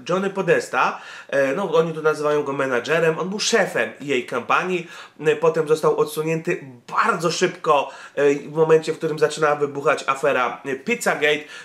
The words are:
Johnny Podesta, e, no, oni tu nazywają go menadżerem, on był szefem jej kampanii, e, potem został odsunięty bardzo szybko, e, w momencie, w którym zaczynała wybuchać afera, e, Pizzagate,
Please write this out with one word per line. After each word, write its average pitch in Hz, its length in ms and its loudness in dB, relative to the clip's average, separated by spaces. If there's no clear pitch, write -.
Johnny 190 220 0
Podesta, 165 720 0
e, 135 260 2
no, 180 180 -4
oni 165 200 2
tu 156 100 -8
nazywają 151 400 2
go 135 100 -4
menadżerem, 139 680 0
on 165 100 -4
był 208 120 -6
szefem 165 500 0
jej 131 260 -2
kampanii, 160 600 -2
e, 151 160 2
potem 156 320 2
został 151 280 2
odsunięty 160 680 -2
bardzo 180 420 0
szybko, 165 600 0
e, 143 200 4
w 131 180 -10
momencie, 160 400 4
w - 60 -6
którym 151 200 -4
zaczynała 151 380 2
wybuchać 139 500 0
afera, 131 580 0
e, 135 120 -4
Pizzagate, 151 680 0